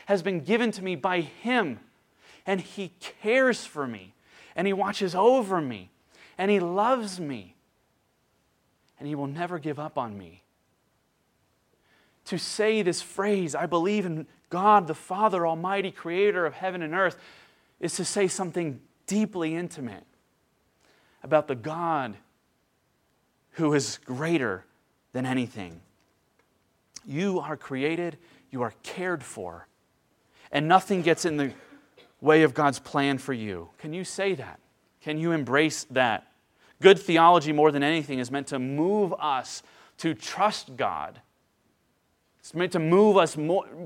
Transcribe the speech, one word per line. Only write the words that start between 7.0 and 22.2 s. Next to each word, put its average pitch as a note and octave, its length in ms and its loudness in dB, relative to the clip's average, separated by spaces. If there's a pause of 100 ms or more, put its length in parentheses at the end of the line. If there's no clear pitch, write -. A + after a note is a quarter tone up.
me. C3 380 -10 (1400)
And C#3+ 100 -12
he D3 60 -6
will C#3+ 140 -6
never E3+ 300 -6
give D3 200 -8
up D3+ 180 -12
on A2+ 220 -6
me. F2+ 240 -20 (1800)
To F3+ 120 -4
say G#3+ 440 0
this F3 180 -2
phrase, G3 540 -2
"I D3 100 -4
believe F3+ 400 0
in D#3+ 220 -8 (240)
God G3 380 6
the - 60 -4
Father, F#3 520 0
Almighty, F3+ 440 -2
creator F3+ 540 0
of D3 100 -2
heaven F#3 280 -6
and D#3 120 -6
earth," F#3 240 2 (600)
is F3 160 -4
to F#3 80 -4
say G3 240 0
something E3+ 540 -6 (240)
deeply F#3+ 480 -2
intimate D3 500 -8 (1160)
about D3+ 260 0
the C#3 60 -2
God D3+ 600 -4 (1400)